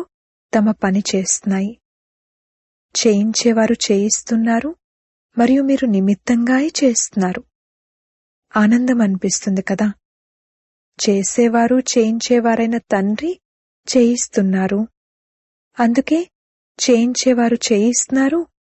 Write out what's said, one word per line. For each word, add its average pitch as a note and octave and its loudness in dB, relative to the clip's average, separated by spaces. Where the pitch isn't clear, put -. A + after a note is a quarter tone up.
తమ A3 2
పని G3 -2
చేస్తున్నాయి. G3 -4
చేయించేవారు A3 0
చేయిస్తున్నారు A3+ -2
మరియు C4 4
మీరు C4+ 0
నిమిత్తంగాయే A#3 0
చేస్తున్నారు. G#3+ -2
ఆనందం A#3+ 2
అనిపిస్తుంది F#3+ -2
కదా. G3 -2
చేసేవారు A#3 0
చేయించేవారైన A#3 0
తండ్రి G#3+ -2
చేయిస్తున్నారు, G3+ 0
అందుకే B3 2
చేయించేవారు A#3+ 2
చేయిస్తున్నారు, B3 0